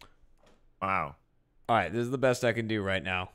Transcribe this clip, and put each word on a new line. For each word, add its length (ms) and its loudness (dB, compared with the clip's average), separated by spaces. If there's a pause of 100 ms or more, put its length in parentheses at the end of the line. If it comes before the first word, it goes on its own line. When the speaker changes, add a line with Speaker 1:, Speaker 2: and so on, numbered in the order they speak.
(800)
Speaker 1:
Wow. 340 -2 (540)
Speaker 2:
All 80 6
right, 160 2
this 100 0
is 80 -4
the 60 -2
best 260 2
I 100 4
can 140 -4
do 140 -2
right 220 -2
now, 320 -4